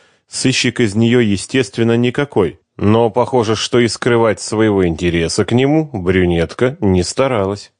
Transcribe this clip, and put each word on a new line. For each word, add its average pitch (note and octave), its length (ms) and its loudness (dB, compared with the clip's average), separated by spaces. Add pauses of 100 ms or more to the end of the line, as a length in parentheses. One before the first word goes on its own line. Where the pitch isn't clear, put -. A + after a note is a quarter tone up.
(280)
Сыщик - 520 -2
из G#2+ 160 0
неё, A#2 240 2
естественно, A#2 760 0
никакой. B2 640 -2 (180)
Но A2 320 2
похоже, A2+ 460 0
что - 240 -2
и A#2+ 80 2
скрывать A2+ 540 0
своего G#2+ 440 2
интереса E2+ 600 -2
к - 60 -6
нему C#3+ 420 2
брюнетка F#2 840 0
не F#2 240 2
старалась. G#2 760 -2